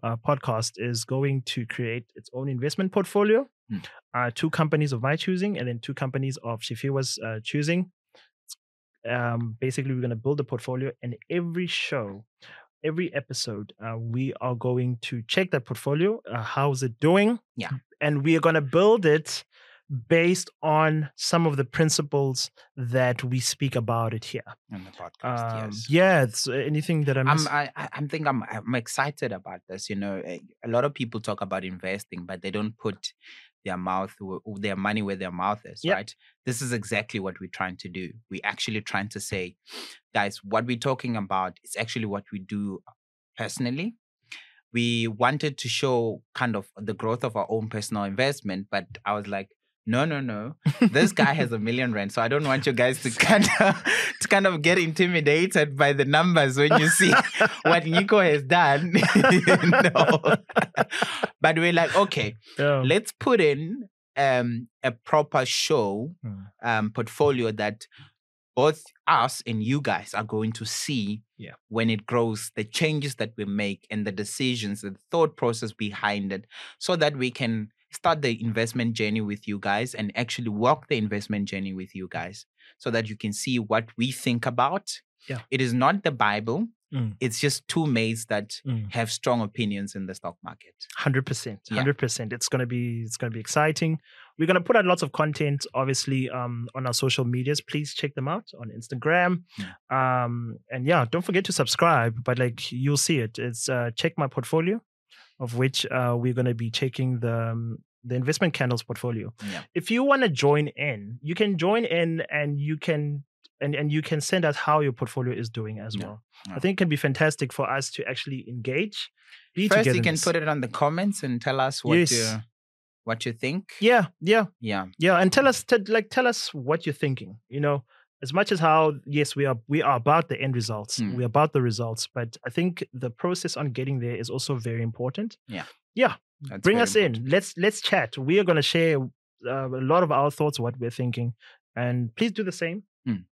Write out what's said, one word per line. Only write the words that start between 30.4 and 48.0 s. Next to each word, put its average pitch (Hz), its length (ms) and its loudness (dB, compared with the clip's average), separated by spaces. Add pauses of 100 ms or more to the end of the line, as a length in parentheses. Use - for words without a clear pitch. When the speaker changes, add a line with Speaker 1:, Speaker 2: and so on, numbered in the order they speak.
Speaker 2:
a 120 40 -8
lot 120 160 2
of 147 80 -2
people 117 280 -6
talk 104 220 -6
about 95 220 -6
investing, 92 600 -8
but 92 160 -12
they 95 80 -6
don't 107 260 -4
put - 360 -8 (520)
their 92 120 -6
mouth, 92 420 -4
w-, 95 260 -10
w-, 101 160 -12
their 101 160 -2
money 104 260 -2
where 98 140 -4
their 92 140 -8
mouth 98 340 -2
is, - 200 -18
Speaker 1:
Yep. 180 100 0
Speaker 2:
right? - 200 -8 (300)
This 123 180 -4
is 123 100 -4
exactly 107 480 -4
what 95 200 -8
we're 92 100 -12
trying 92 280 -6
to - 100 -16
do. 90 220 -10 (180)
We're 98 160 -10
actually 110 360 -4
trying 101 300 -4
to 101 100 -10
say, 92 360 -6 (580)
"Guys, 101 300 0
what 110 220 0
we're 123 120 -2
talking 127 380 -4
about 95 480 -4
is - 120 -12
actually 113 300 -6
what 98 260 -6
we 104 80 -10
do 101 420 -8 (540)
personally." 131 580 -6 (760)
We 120 360 2
wanted 123 500 0
to - 100 -8
show 117 540 0 (120)
kind 120 220 -2
of 98 100 -6 (100)
the 104 180 -8
growth 113 300 -4
of 113 120 -4
our 101 120 -2
own 110 200 -2
personal 107 360 -4